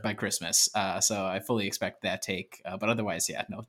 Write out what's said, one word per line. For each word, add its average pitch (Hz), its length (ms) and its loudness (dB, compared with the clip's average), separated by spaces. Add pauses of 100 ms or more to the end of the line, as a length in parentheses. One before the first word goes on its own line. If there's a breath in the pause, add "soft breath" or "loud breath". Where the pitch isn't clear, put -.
by 107 80 0
Christmas." - 640 2
Uh, 98 260 2
so 101 240 2
I 95 160 0
fully 107 260 2
expect - 360 -4
that 95 180 0
take. - 460 -6
Uh, 95 100 -6
but 107 140 0
otherwise, 104 400 0
yeah, - 180 -4
no, 104 200 -10